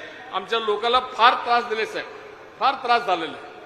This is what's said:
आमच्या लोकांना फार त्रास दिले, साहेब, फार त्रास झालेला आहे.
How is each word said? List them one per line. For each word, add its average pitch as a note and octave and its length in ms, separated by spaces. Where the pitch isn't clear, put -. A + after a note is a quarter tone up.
आमच्या F#3+ 260
लोकांना A3+ 420
फार B3 340
त्रास A#3+ 300
दिले, A3 220
साहेब, - 220
फार C4 140
त्रास A#3+ 280
झालेला E3 300
आहे. - 220